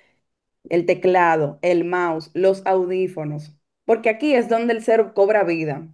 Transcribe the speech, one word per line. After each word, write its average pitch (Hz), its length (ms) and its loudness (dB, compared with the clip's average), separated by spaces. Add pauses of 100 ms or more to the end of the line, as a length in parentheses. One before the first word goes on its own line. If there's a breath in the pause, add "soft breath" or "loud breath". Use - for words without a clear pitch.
(680 soft breath)
el 170 180 0
teclado, 175 760 2
el 175 220 0
mouse, 170 500 -4
los 190 320 0
audífonos, 180 880 -4 (300)
porque 226 260 0
aquí 277 240 0
es 233 140 2
donde 233 260 0
el 226 100 -8
setup 226 300 2
cobra 202 300 2
vida. 160 500 -4